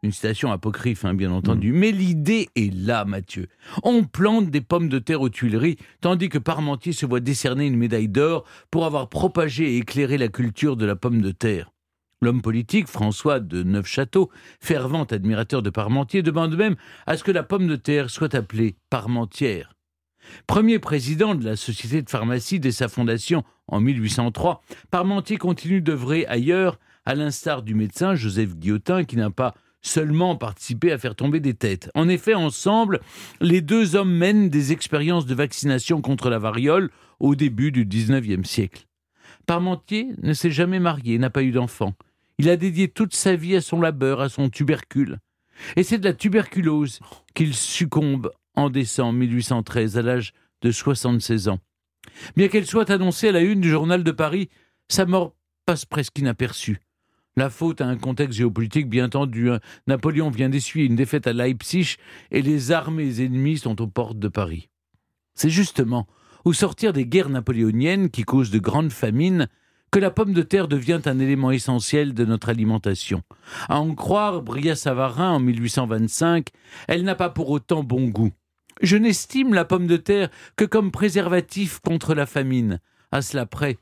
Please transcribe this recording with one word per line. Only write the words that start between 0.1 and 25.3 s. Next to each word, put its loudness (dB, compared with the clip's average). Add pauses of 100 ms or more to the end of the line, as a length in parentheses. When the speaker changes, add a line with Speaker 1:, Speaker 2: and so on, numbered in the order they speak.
Speaker 1:
citation -4
apocryphe, -4
hein, 0
bien -2
entendu. 0
Speaker 2:
Mm. 2
Speaker 1:
Mais 4
l'idée 0
est 0
là, -2
Mathieu. -6 (360)
On 4
plante 2
des 0
pommes 0
de 0
terre -2
aux 0
Tuileries, 0 (240)
tandis 2
que -4
Parmentier -2
se -4
voit 0
décerner -2
une 2
médaille 0
d'or 2 (260)
pour 0
avoir -2
propagé 0
et 2
éclairé -2
la 0
culture -2
de 0
la 0
pomme 0
de 0
terre. -4 (500)
L'homme 2
politique, 0
François -2
de -4
Neufchâteau, 0 (300)
fervent -2
admirateur -2
de -2
Parmentier, -2
demande 0
même 0 (300)
à -2
ce -12
que 0
la 2
pomme -2
de 0
terre -2
soit -4
appelée -2 (140)
Parmentière. -4 (720)
Premier 4
président 0
de -2
la -4
Société -6
de -12
pharmacie -2
dès 0
sa -2
fondation -2 (260)
en -2
mille 2
huit -2
cent -2
trois, -2 (280)
Parmentier -2